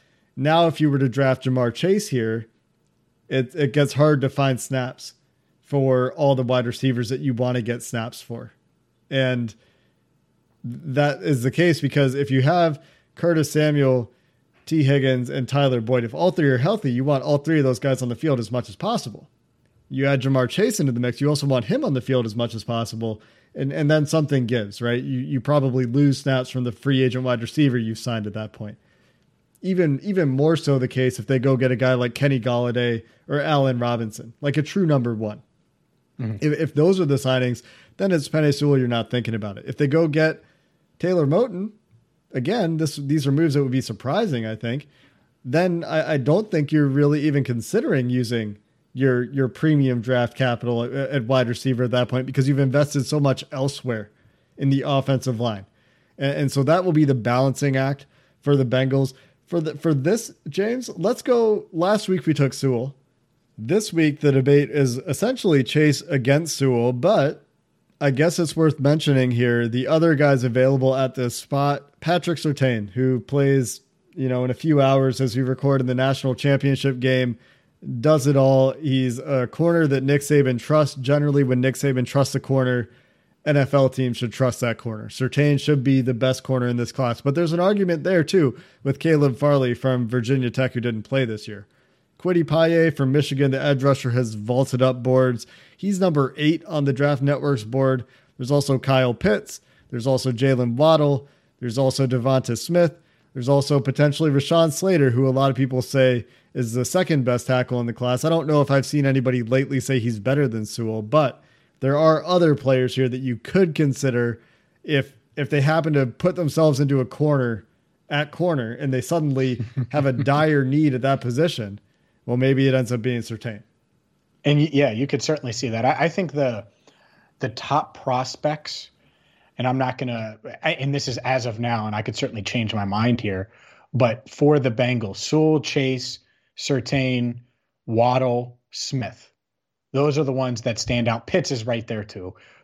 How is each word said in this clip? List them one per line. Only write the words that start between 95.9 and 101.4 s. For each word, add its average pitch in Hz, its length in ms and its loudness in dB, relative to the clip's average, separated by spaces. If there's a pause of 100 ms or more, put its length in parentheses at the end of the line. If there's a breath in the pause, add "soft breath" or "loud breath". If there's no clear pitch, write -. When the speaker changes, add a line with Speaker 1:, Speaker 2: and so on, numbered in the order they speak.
Speaker 1:
number 147 380 0
eight 151 280 0
on 151 200 -2
the 139 80 2
Draft 143 300 0
Network's 139 400 0
board. 131 420 0 (320 soft breath)
There's 127 140 -6
also 139 260 2
Kyle 131 380 2
Pitts. - 440 -2 (300 soft breath)
There's 120 160 -8
also 131 260 0
Jalen 123 440 0
Waddle. 147 520 4 (320 soft breath)